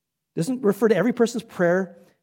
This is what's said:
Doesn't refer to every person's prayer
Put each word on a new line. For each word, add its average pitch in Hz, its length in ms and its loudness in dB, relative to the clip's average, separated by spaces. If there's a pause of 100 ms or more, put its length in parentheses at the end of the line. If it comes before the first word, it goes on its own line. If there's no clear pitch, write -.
(380)
Doesn't 247 260 -4
refer 202 240 2
to 214 80 4
every 202 160 0
person's 226 320 -2
prayer 185 540 -2 (260)